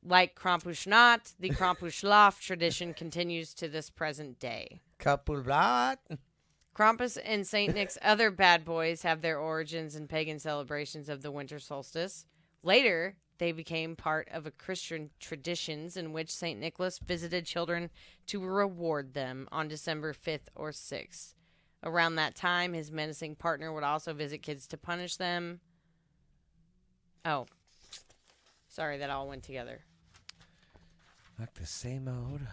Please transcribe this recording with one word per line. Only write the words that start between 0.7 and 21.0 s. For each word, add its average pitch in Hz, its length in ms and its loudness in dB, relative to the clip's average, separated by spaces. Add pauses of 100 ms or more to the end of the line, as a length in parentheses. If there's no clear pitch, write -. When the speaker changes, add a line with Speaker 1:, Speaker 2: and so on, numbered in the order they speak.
Speaker 1:
the 185 100 -2
Krampuslauf 185 880 6
<laughs> - 20 -14
tradition 170 520 -2
continues 170 640 -4
to 165 140 -6
this 151 200 -6
present 147 500 -6
day. - 420 -8 (180)
Speaker 2:
Krampusnacht. 156 1000 2 (760)
Speaker 1:
Krampus 226 480 4
and 208 240 -2
Saint 202 280 0
Nick's 202 260 -2
other 214 300 6
bad 175 340 6
boys 165 380 0
have 160 180 2
their 160 180 0
origins 160 560 -4
in 151 120 -10
pagan 156 320 -4
celebrations 147 680 -6
of 143 140 -8
the 147 100 -8
winter 143 280 -8
solstice. 156 680 -8 (380)
Later, 190 520 6 (240)
they 170 120 0
became 160 440 -6
part 156 360 -2
of 151 140 -8
a 151 60 -10
Christian 165 580 -8 (100)
traditions 165 800 -8
in 160 160 -8
which 160 160 -6
Saint 160 300 -6
Nicholas 180 400 -4
visited 170 460 -4
children 170 440 -2 (380)
to 202 160 -4
reward 175 680 0
them 131 380 -6
on 156 160 -2
December 151 460 -4
fifth - 420 -6
or 151 160 -8
sixth. - 640 -12 (500)